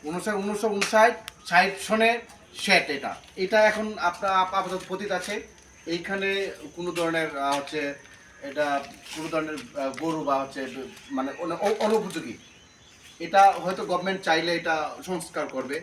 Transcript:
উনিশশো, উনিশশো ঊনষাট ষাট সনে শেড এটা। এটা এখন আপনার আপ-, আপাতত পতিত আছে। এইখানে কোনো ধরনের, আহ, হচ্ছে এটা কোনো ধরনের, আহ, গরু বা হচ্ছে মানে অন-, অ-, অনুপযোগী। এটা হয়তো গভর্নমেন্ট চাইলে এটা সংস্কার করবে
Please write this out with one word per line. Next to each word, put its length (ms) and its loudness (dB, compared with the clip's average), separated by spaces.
উনিশশো, 340 -2
উনিশশো 300 -2
ঊনষাট 640 4
ষাট 300 4
সনে 400 2
শেড 340 4
এটা। 260 -4
এটা 260 4
এখন 380 4
আপনার 320 0
আপ-, 220 4
আপাতত 340 0
পতিত 240 -4
আছে। 360 -4
এইখানে 640 -2
কোনো 160 -4
ধরনের, 460 0
আহ, 200 0
হচ্ছে 360 -4
এটা 420 -2
কোনো 140 -6
ধরনের, 500 -4
আহ, 100 -2
গরু 240 -2
বা 120 2
হচ্ছে 320 -4
মানে 280 -4
অন-, 220 -4
অ-, 180 2
অনুপযোগী। 540 0
এটা 320 8
হয়তো 340 -4
গভর্নমেন্ট 360 -2
চাইলে 340 2
এটা 400 -2
সংস্কার 420 -4
করবে 360 -6